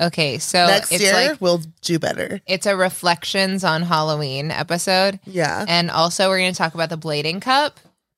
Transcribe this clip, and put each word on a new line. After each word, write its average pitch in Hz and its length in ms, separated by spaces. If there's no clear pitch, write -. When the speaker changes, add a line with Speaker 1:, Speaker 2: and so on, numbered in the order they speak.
Speaker 1:
Okay, 165 380
so 175 280
Speaker 2:
Next 196 260
Speaker 1:
it's 180 100
Speaker 2:
year, 196 100
Speaker 1:
like, 240 280
Speaker 2:
we'll 175 220
do 165 160
better. - 480
Speaker 1:
it's 185 200
a 202 100
reflections 185 880
on 160 180
Halloween 156 680
episode. 185 760
Speaker 2:
Yeah. 175 420
Speaker 1:
And 170 240
also 170 380
we're 190 120
gonna 185 120
talk 165 220
about 165 160
the 165 80
Blading 156 420
Cup 277 380